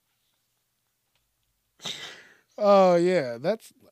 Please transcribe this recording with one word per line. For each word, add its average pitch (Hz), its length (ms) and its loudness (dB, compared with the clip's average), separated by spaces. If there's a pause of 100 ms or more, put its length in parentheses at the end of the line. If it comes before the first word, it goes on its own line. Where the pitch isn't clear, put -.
(2500)
Oh, 196 380 4
yeah. 170 440 -2
That's, 185 320 -6 (200)